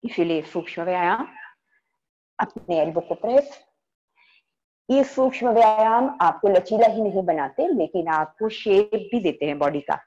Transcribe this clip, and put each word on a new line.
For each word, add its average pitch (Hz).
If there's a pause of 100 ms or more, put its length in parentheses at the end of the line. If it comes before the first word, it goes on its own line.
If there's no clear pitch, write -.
इसीलिए 170
सूक्ष्म 170
व्यायाम। 180 (1120)
अपने -
elbow 160
को 170
press। 254 (1300)
ये 269
सूक्ष्म 262
व्यायाम 220
आपको 175
लचीला 220
ही 220
नहीं 190
बनाते, 160
लेकिन 185
आपको 156
shape 208
भी 240
देते 160
हैं 147
body 143
का। -